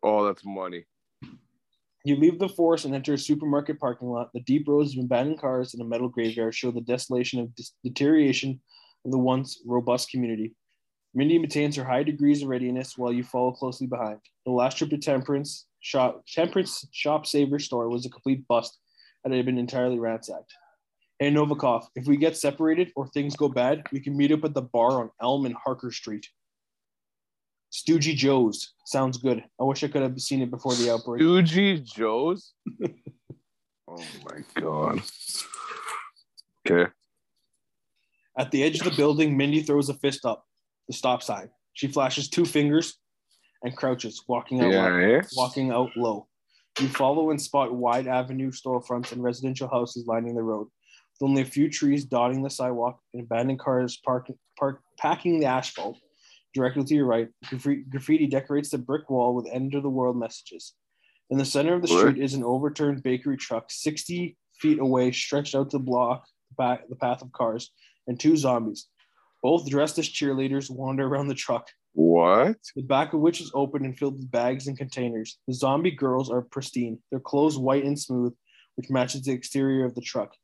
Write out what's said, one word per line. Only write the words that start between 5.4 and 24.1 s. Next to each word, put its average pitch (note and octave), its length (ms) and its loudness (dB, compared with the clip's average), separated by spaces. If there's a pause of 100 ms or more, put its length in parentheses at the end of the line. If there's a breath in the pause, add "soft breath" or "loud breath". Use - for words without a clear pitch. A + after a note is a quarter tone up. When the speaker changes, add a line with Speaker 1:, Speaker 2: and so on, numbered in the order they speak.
Speaker 2:
cars B2+ 340 -2
and A#2+ 80 -10
a - 40 -8
metal A#2 220 -2
graveyard A2+ 460 -2
show B2 160 -4
the A#2+ 100 -4
desolation B2 600 -2
of A#2+ 140 -8
dis-, - 180 -16 (120)
deterioration C3+ 760 2 (440 soft breath)
of B2 60 -6
the C3 80 0
once B2+ 480 0
robust A#2+ 440 0
community. A2+ 440 -4 (600)
Mindy D3+ 240 4
maintains D3 380 0
her C3+ 80 -6
high C3 200 0
degrees D3 380 2
of C#3 60 -4
readiness B2+ 480 -4
while B2 160 -2
you B2 120 -2
follow B2+ 280 0
closely B2+ 340 -6
behind. A#2 320 -6 (280)
The B2+ 60 -2
last B2 260 2
trip D3 120 -2
to D3 80 -2
Temperance C#3+ 680 -2 (140)
Shop, - 460 0
Temperance - 680 -2
Shop D3+ 340 -2
Saver C#3+ 320 2
store A#2+ 300 -4
was A#2+ 180 -4
a B2 40 -10
complete C3+ 360 -4
bust, A#2 320 0 (460 soft breath)
and C3+ 100 -2
it B2+ 40 2
had B2 80 0
been B2+ 120 0
entirely B2 400 -2
ransacked. A2+ 540 -6 (680)
"Hey, C#3+ 120 2
Novikov, D3 560 2 (100)
if B2 100 -8
we C#3+ 100 6
get D#3 200 2
separated D#3+ 580 2
or C3+ 140 -6
things C#3+ 280 -4
go D3 120 2
bad, B2+ 340 0 (100)
we C#3 80 -4
can C#3 160 -4